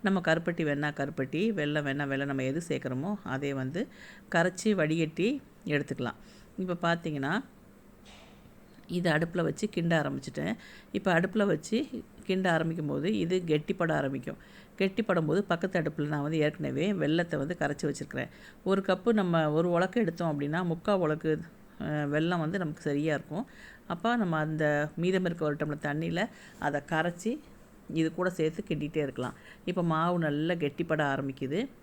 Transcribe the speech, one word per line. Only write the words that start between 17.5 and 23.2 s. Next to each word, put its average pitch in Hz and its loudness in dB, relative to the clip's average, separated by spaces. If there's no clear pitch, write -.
கரைச்சி 147 -2
வச்சிருக்கிறேன். 143 -6
ஒரு 190 4
கப்பு 190 2
நம்ம 175 4
ஒரு 170 4
உலக்கு 180 2
எடுத்தோம் 165 0
அப்படின்னா, 147 0
முக்கா 170 2
உலக்கு, 156 2
அஹ், 151 -2
வெல்லம் 160 2
வந்து 170 -2
நமக்கு 156 -4
சரியா 147 0
இருக்கும். 156 -4